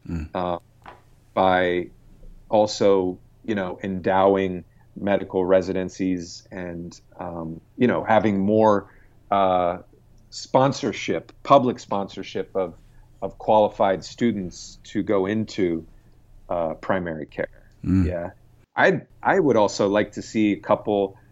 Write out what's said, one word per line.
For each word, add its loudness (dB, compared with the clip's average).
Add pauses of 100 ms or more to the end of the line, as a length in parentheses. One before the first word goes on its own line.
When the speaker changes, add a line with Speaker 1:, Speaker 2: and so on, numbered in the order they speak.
Speaker 1:
Mm. -8
Speaker 2:
uh, -4 (720)
by 2 (640)
also, 2 (260)
you -4
know, -6
endowing 2 (360)
medical 0
residencies -2
and, -12 (200)
um, -10 (180)
you 2
know, 0
having 2
more, 4 (420)
uh, 2 (500)
sponsorship, -2 (120)
public 4
sponsorship -8
of, -4 (480)
of -10
qualified 2
students -4
to -6
go 0
into, -2 (640)
uh, -4
primary -6
care. -10 (380)
Speaker 1:
Mm. 2
Speaker 2:
Yeah. -6 (460)
I, 2 (220)
I 2
would 2
also 2
like 0
to -10
see 0
a -6
couple, -2 (140)